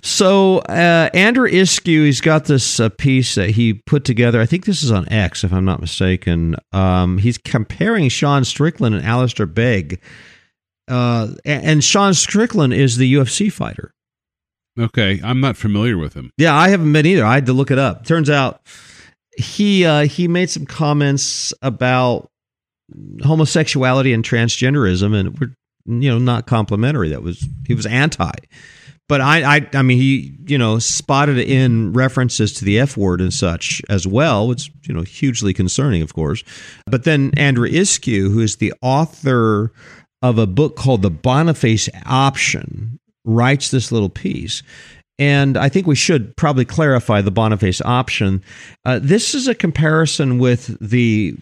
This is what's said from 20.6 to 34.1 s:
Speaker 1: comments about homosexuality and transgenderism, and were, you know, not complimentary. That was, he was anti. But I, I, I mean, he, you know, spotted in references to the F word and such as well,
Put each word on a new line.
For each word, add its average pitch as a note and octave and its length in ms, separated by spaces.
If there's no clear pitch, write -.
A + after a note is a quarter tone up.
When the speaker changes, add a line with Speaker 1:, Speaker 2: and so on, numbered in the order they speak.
Speaker 1:
comments D3 960
about B2+ 680
homosexuality C3+ 920
and A2+ 100
transgenderism, A#2 880
and F#2+ 260
were, B2 160
you B2 240
know, A#2 80
not A#2+ 300
complimentary. A2 640
That C2+ 120
was, E2+ 260
he - 80
was G#2+ 100
anti. B2 460
But C#3+ 100
I, C#3+ 380
I, C3+ 160
I C#3 80
mean, B2+ 160
he, B2+ 400
you C#3+ 100
know, A2+ 220
spotted C#3 580
in A#2+ 540
references B2 640
to - 100
the G2+ 160
F C#3 160
word F#2 240
and F#2 140
such - 560
as F#2+ 180
well, A#2 400